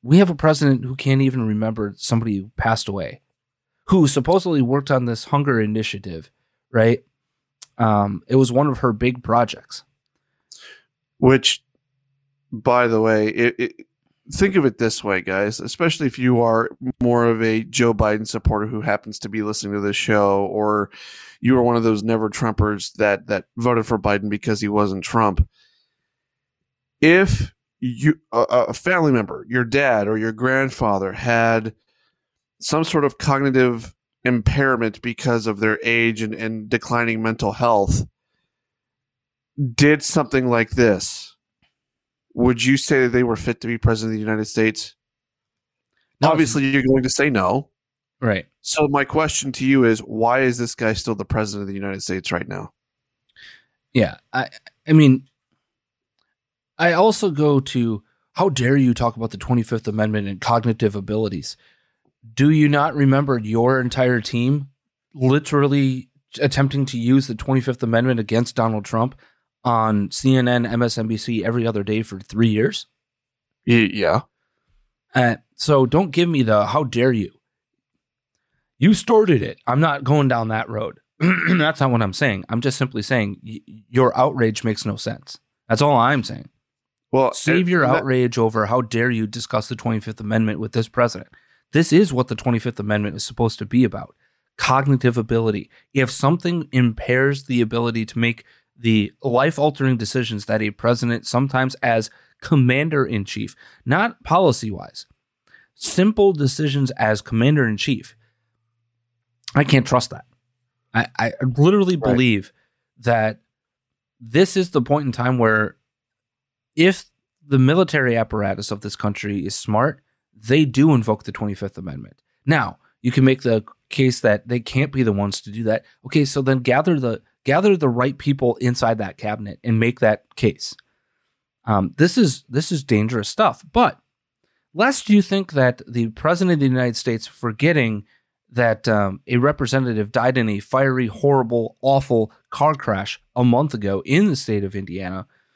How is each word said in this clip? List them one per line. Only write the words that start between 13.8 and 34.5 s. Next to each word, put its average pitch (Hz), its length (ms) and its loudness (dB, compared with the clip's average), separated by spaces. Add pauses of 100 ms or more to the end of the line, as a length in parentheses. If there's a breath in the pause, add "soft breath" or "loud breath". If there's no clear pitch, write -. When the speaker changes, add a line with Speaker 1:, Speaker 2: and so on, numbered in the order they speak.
Speaker 2:
think 196 240 0
of 156 80 4
it 120 140 0
this 113 260 -2
way, 95 160 0
guys, 98 400 -4
especially 156 460 -4
if 123 120 -4
you 123 220 2
are 113 300 0 (300)
more 120 260 2
of 113 160 0
a 110 200 0
Joe 117 320 0
Biden 107 320 0
supporter 107 400 -2
who 110 140 -8
happens 107 400 -4
to 107 80 -12
be 104 140 -6
listening 104 320 -6
to 101 60 -4
this 101 160 -2
show, 101 500 2
or 104 440 -2 (500 loud breath)
you 127 160 2
are 123 60 4
one 120 140 2
of 113 60 0
those 110 200 2
never 110 280 -2
Trumpers 104 640 -2
that, 104 320 0
that 98 180 -4 (120)
voted 117 300 0
for 113 120 -2
Biden 101 320 -2
because 104 300 -4
he 104 80 -4
wasn't 101 360 0
Trump. 104 420 2 (1500)
If 175 520 4 (260)
you, 123 400 0 (140)
a, 117 80 2
a 120 340 0
family 170 380 0
member, 110 360 -2
your 123 140 0
dad 117 460 2
or 110 80 0
your 110 160 -2
grandfather 120 800 -2
had 113 640 0 (840)
some 156 260 -2
sort 151 200 0
of 135 140 -2
cognitive 131 760 0 (300)
impairment 123 800 0